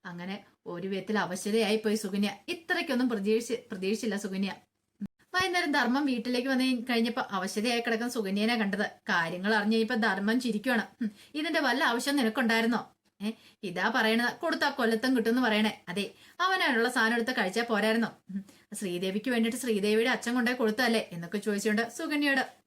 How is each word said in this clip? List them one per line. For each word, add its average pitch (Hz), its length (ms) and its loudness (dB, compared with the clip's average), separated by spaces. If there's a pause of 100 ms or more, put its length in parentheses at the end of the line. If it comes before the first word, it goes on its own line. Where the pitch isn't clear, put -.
അങ്ങനെ 180 300 -8 (320)
ഒരു 175 200 -6
വിധത്തിൽ 196 320 -2
അവശതയായി 202 580 0
പോയി 214 180 0
സുകന്യ. 202 340 -2 (200)
ഇത്രയ്ക്കൊന്നും 330 600 0
പ്രതീക്ഷി-, 220 560 0
പ്രതീക്ഷിച്ചില്ല 202 520 -2
സുകന്യ. 190 340 -2 (800)
വൈകുന്നേരം 359 400 0
ധർമ്മം 269 340 2
വീട്ടിലേക്ക് 247 440 0
വന്ന് 262 160 2 (180)
കഴിഞ്ഞപ്പോ 233 480 0
അവശതയായി 208 500 -2
കിടക്കുന്ന 233 300 -2
സുകന്യനെ 208 440 0
കണ്ടത്. 202 300 0 (200)
കാര്യങ്ങൾ 180 480 0
അറിഞ്ഞ 214 220 2
ഇപ്പൊ 226 200 2
ധർമ്മം 214 440 2
ചിരിക്കുവാണ്. 233 460 0 (120)
"ഉം, 220 120 -2 (260)
ഇതിന്റെ 311 260 0
വല്ല 262 220 0
ആവശ്യം 254 320 0
നിനക്കുണ്ടായിരുന്നോ? 226 680 2 (400)
ഏ, 208 80 -2 (340)
ഇതാ 185 260 -2
പറയണത്, 226 480 2
കൊടുത്താ 320 320 0
കൊല്ലത്തും 233 440 0
കിട്ടുമെന്ന് 233 280 2
പറയണേ. 214 300 2 (160)
അതെ, 185 180 -4 (340)
അവനവനുള്ള 339 500 2
സാധനം 233 260 2
എടുത്ത് 233 180 0
കഴിച്ചാ 226 300 0
പോരായിരുന്നോ? 220 460 2 (180)
ഉം, 196 140 -8 (320)
ശ്രീദേവിക്ക് 190 560 -4
വേണ്ടിയിട്ട് 233 300 0
ശ്രീദേവിയുടെ 220 520 2
അച്ഛൻ 240 220 -2
കൊണ്ടേ 247 200 2
കൊടുത്തല്ലേ?" 226 580 2
എന്നൊക്കെ 170 260 -6
ചോദിച്ചുകൊണ്ട് 208 540 0
സുകന്യയോട് 294 520 0 (240)